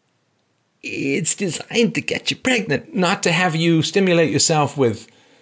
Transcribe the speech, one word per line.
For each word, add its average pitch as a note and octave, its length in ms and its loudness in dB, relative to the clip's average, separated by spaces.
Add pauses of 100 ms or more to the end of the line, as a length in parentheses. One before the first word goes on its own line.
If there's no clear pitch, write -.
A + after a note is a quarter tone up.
(840)
it's C#3 520 -4
designed G3+ 600 -2
to D3+ 60 -4
get - 300 -6
you - 60 -4
pregnant, A3+ 580 -2
not G3 300 0
to F3 80 2
have E3+ 240 0
you E3 260 4
stimulate E3+ 480 2
yourself D3 460 0
with A#2+ 320 0 (320)